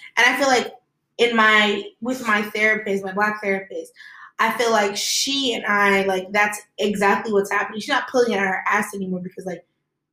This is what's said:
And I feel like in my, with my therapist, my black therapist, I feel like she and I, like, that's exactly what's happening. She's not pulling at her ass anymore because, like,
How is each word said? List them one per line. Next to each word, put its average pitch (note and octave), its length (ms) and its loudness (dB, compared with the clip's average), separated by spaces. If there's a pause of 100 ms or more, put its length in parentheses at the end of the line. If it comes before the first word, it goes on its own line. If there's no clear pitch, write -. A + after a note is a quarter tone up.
(160)
And A#3 100 6
I B3+ 120 2
feel C#4+ 80 2
like B3 280 2 (440)
in A#3 160 2
my, G#3+ 480 4 (180)
with B3 240 -6
my G#3+ 180 2
therapist, G#3 600 0
my F#3+ 100 -8
black G#3 300 -2
therapist, F#3+ 500 -6 (460)
I A3 180 0
feel A#3 140 0
like G3+ 260 2
she C4+ 560 -2
and - 140 -6
I, G3+ 380 2
like, F#3+ 280 -2
that's G#3 260 0 (200)
exactly G#3 520 0
what's G3 200 0
happening. G#3 300 -4
She's C#4+ 100 -8
not - 180 0
pulling A#3 260 2
at G3 60 0
her F#3+ 260 -2
ass G#3 280 -2
anymore F#3 260 -6
because, F3+ 240 -12
like, F3 200 -10 (480)